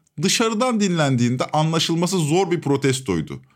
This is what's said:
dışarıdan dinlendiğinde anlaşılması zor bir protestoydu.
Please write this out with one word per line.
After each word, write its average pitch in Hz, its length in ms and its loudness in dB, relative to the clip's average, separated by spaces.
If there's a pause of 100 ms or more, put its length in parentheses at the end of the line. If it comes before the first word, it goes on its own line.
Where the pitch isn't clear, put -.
(220)
dışarıdan 226 580 0
dinlendiğinde 135 640 2
anlaşılması 165 760 0
zor 165 320 0
bir 175 100 0
protestoydu. 131 840 -2 (120)